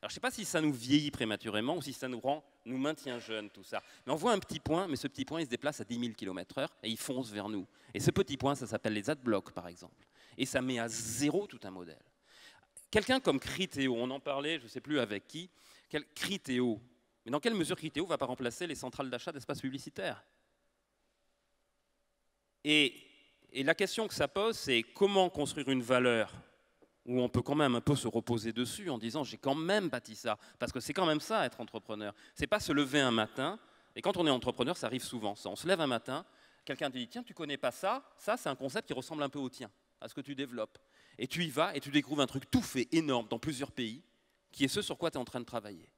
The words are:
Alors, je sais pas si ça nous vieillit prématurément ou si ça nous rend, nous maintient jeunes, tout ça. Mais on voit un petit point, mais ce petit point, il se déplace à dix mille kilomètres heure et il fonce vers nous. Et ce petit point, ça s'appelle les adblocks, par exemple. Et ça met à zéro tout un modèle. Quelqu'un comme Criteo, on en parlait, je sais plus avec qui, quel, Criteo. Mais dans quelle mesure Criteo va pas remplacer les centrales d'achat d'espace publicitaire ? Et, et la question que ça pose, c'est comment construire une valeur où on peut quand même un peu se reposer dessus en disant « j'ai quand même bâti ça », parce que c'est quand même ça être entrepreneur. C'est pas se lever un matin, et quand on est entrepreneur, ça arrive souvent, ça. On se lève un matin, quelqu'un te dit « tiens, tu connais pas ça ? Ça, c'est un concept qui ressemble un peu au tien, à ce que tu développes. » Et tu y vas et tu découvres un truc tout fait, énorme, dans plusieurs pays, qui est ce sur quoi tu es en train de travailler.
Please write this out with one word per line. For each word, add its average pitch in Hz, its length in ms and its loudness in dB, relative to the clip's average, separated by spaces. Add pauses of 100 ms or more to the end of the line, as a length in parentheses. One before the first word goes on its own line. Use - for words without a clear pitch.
Alors, 107 100 -6
je - 20 -8
sais - 80 -10
pas 254 100 0
si 214 140 -6
ça 165 160 2
nous 151 100 4
vieillit 139 400 2
prématurément 110 640 0
ou 170 60 -4
si 139 100 -8
ça 131 160 -8
nous 123 140 -6
rend, 143 200 0 (220)
nous 131 140 -6
maintient 135 420 -2
jeunes, 110 300 -6
tout 98 160 -20
ça. 104 180 -6 (220)
Mais 131 80 0
on - 20 2
voit 175 160 2
un 202 80 4
petit - 220 -8
point, 170 260 0
mais 147 80 -2
ce 135 140 -4
petit - 160 -6
point, 165 160 -4
il 156 40 -2
se 123 40 -12
déplace 135 320 -4
à - 20 -8
dix 120 160 -6
mille 120 160 -2
kilomètres - 420 -8
heure 139 160 -2 (100)
et 107 60 -4
il 113 80 -4
fonce 127 340 -4
vers 104 180 -4
nous. 101 180 -4 (260)
Et - 60 -2
ce - 120 4
petit 135 260 0
point, 139 180 2
ça 131 100 -8
s'appelle 107 280 -2
les 104 160 -2
adblocks, 127 420 0
par 87 160 -10
exemple. 87 400 -18 (300)
Et 131 80 2
ça 131 160 0
met 127 180 0
à 117 80 -2
zéro 117 600 0
tout 123 160 -16
un 98 80 -10
modèle. 90 280 -14 (880)
Quelqu'un 240 300 2
comme 143 220 2
Criteo, 139 520 0
on 120 160 0
en 139 120 -6
parlait, 147 380 -2
je 117 80 -16
sais 127 120 -10
plus 147 200 0
avec 104 280 -2
qui, 175 220 -12 (400)
quel, 151 160 -4 (100)
Criteo. 123 640 0 (460)
Mais 113 60 -6
dans 147 100 0
quelle 226 140 2
mesure 170 200 0
Criteo 156 300 -4
va 160 120 0
pas 139 80 0
remplacer 127 420 -4
les 151 80 -4
centrales 131 340 -6
d'achat 123 240 -6
d'espace 143 260 -6
publicitaire ? 139 640 -6 (2500)
Et, 151 300 8 (580)
et 135 120 0
la 160 120 6
question - 320 0
que - 60 -6
ça 143 160 0
pose, 214 280 0
c'est 120 240 4
comment 196 480 4
construire 143 400 -2
une 131 140 4
valeur 120 500 4 (720)
où 123 160 2
on 120 80 4
peut 123 120 2
quand 139 140 0
même 143 200 6
un 117 60 0
peu 147 140 4
se 123 120 -2
reposer 113 460 0
dessus 123 360 -4
en 127 80 -2
disant « 117 280 -4
j'ai 113 120 -12
quand 139 180 2
même 175 340 2
bâti 117 260 -6
ça », 107 220 -2 (220)
parce - 120 -2
que 131 80 -4
c'est 139 140 -6
quand 185 120 4
même 156 160 4
ça 214 240 2
être - 140 -6
entrepreneur. 107 540 -8 (220)
C'est 143 100 -2
pas 208 140 4
se 175 120 -2
lever 143 280 4
un 131 100 6
matin, 123 480 2 (380)
et 117 60 -8
quand 185 160 0
on 175 100 4
est 147 40 8
entrepreneur, 123 460 2
ça 123 100 -4
arrive 123 160 -2
souvent, 107 320 -4
ça. - 140 -6
On 98 60 -6
se 156 120 -6
lève 175 140 4
un 147 60 2
matin, 127 380 -2 (400)
quelqu'un 139 260 -4
te 123 60 -8
dit « 120 120 -6
tiens, 240 140 -10
tu - 100 -16
connais 147 240 -6
pas 127 140 0
ça ? 226 320 -2 (140)
Ça, 208 200 -2
c'est - 120 -4
un 135 60 -2
concept 135 320 -4
qui 156 60 -4
ressemble 147 300 -4
un 139 60 0
peu 147 100 -8
au 131 100 -4
tien, 113 220 -12 (300)
à 123 60 -12
ce - 60 -14
que 143 80 -10
tu 139 140 -10
développes. » 123 420 -6 (400)
Et - 100 -4
tu 170 160 -2
y 160 60 -2
vas 151 260 0
et 139 40 -2
tu 139 100 -10
découvres 147 320 4
un 131 60 6
truc - 240 -6
tout 247 100 6
fait, 131 320 0
énorme, 139 340 4
dans 117 120 -2
plusieurs 135 320 -4
pays, 120 320 -4 (480)
qui - 120 2
est 135 60 4
ce 202 120 -2
sur - 160 -4
quoi 165 120 0
tu 151 80 -6
es - 20 -2
en 123 60 -2
train - 140 -6
de 120 60 -8
travailler. 104 520 -8